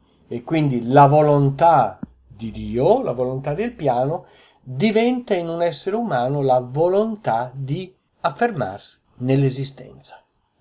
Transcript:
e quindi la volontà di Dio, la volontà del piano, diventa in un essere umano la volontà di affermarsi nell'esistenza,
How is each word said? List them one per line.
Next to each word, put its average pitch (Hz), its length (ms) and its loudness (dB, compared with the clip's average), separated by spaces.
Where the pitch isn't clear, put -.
e 120 160 -8
quindi 139 440 -2
la 139 200 8
volontà 143 920 4
di 110 240 -12
Dio, 113 520 0
la 151 100 -4
volontà 131 400 -6
del 226 200 -6
piano, 139 520 -2
diventa 220 720 -2
in 175 140 -2
un 165 140 -6
essere 175 340 -2
umano 143 460 -2
la 127 180 2
volontà 139 960 -2
di 143 400 -8
affermarsi 160 800 -6
nell'esistenza, 135 1000 -4